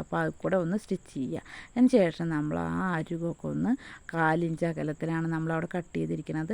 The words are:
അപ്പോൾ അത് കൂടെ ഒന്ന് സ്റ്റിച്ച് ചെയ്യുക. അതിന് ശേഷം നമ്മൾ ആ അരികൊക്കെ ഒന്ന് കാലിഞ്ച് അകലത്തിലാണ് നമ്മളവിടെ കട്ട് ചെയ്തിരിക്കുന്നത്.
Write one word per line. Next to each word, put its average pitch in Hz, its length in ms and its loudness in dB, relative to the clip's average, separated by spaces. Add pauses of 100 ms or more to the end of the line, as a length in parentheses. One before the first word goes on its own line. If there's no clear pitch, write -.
അപ്പോൾ 160 220 -2
അത് 160 180 -2
കൂടെ 180 240 0
ഒന്ന് 180 140 0
സ്റ്റിച്ച് - 340 -6
ചെയ്യുക. 143 320 -4 (240)
അതിന് 254 300 6
ശേഷം 170 320 4
നമ്മൾ 151 340 0
ആ 170 300 0
അരികൊക്കെ 165 540 -4
ഒന്ന് 160 260 2 (360)
കാലിഞ്ച് 165 560 2
അകലത്തിലാണ് 160 640 -2
നമ്മളവിടെ 160 400 -2
കട്ട് - 240 -6
ചെയ്തിരിക്കുന്നത്. 160 600 -4